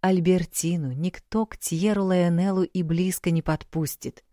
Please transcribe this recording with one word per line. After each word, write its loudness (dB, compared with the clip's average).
Альбертину 0
никто -4
к -18
Тьеру 0
Лайонеллу 2
и -4
близко -2
не 2
подпустит. -6